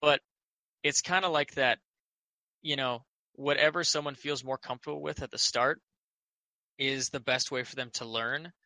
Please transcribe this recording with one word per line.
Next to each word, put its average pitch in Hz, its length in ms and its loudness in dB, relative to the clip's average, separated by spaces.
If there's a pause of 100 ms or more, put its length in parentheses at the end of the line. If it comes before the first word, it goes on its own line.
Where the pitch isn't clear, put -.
But 147 220 6 (600)
it's 143 200 2
kinda 185 260 2
like 151 260 0
that, 127 260 2 (800)
you 147 140 -2
know, 123 300 -2 (280)
whatever 151 500 2
someone 147 320 -2
feels 139 280 -6
more 131 140 -4
comfortable 147 440 -8
with 151 200 -4
at 131 80 -8
the - 80 -10
start 127 440 2 (960)
is 135 320 -2
the 139 100 -6
best 127 300 0
way 127 140 -2
for - 120 -14
them 127 160 -8
to - 120 -8
learn. 120 480 -4 (140)